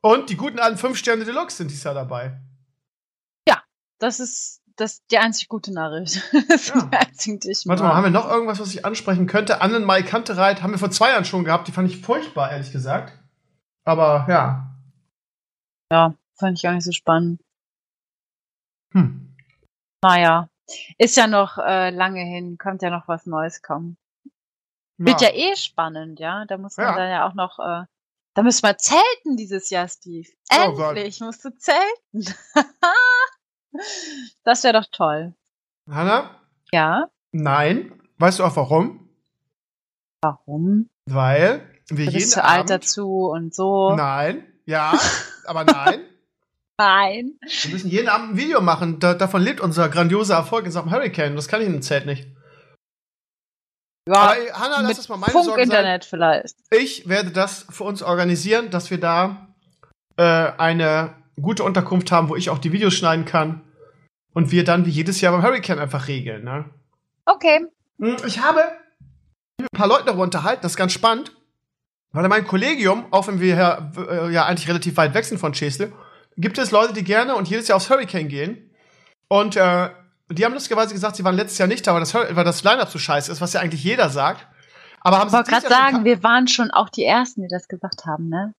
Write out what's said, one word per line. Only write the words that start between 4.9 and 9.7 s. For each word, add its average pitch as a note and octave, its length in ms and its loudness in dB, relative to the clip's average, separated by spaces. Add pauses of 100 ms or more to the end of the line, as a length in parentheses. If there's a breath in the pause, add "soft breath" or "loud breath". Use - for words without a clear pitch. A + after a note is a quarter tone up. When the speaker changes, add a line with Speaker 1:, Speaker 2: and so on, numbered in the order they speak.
Speaker 2:
ist - 160 -20
die A#3 80 4
einzig A3 300 0
gute G3+ 240 -10
Nachricht. D#3+ 480 -6 (120)
<laughs> C#4 160 4
Das E4 180 2
sind C4+ 160 -2
Speaker 1:
Ja. C#3+ 80 -8
Speaker 2:
die - 60 0 (120)
einzigen, G#3 320 -10
die G3 120 -10
ich - 140 -6
Speaker 1:
Warte F3 160 0
mal, E3+ 60 4
Speaker 2:
mag. D#3 80 4
Speaker 1:
haben F#3+ 80 4
wir F#3+ 60 4
noch G#3 180 2
irgendwas, A3 320 -2
was F#3+ 140 -10
ich - 100 -12
ansprechen F#3+ 420 -2
könnte? G#3 360 0
Annenmai G3 400 2